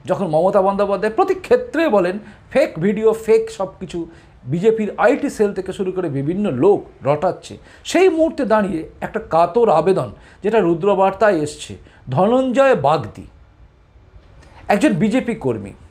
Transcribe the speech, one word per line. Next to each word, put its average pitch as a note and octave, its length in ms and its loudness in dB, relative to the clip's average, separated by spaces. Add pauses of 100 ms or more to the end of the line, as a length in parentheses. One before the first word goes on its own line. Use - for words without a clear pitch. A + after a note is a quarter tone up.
যখন F#3 220 -4
মমতা F#3 340 2
বন্দ্যোপাধ্যায় G3+ 520 0
প্রতি F#4+ 200 0
ক্ষেত্রে D#4 560 0
বলেন, G3 300 0 (320)
ফেক C#4 280 0
ভিডিও, G#3+ 340 2
ফেক - 380 0
সব F#3+ 160 -8 (120)
কিছু F3 280 -10 (360)
বিজেপির G3+ 540 0
আইটি C4+ 320 2
সেল G3+ 240 0
থেকে F#3+ 200 -8
শুরু F#3 180 -4
করে F3+ 180 -4
বিভিন্ন D#3+ 420 -2
লোক E3 340 2 (180)
রটাচ্ছে, D3+ 540 -4 (260)
সেই F4+ 260 2
মুহূর্তে D#4+ 360 0
দাঁড়িয়ে F#3+ 440 -2 (120)
একটা F#3 180 -6 (100)
কাতর E3+ 400 2
আবেদন D#3+ 420 2 (320)
যেটা G#3+ 160 2
রুদ্রবার্তায় F#3+ 800 2
এসছে, D3 380 -8 (320)
ধনঞ্জয় B3 640 2
বাগদি C#3 520 -2 (1400)
একজন G#3 260 2
বিজেপি G#3+ 420 0
কর্মী, G#2 360 -4 (200)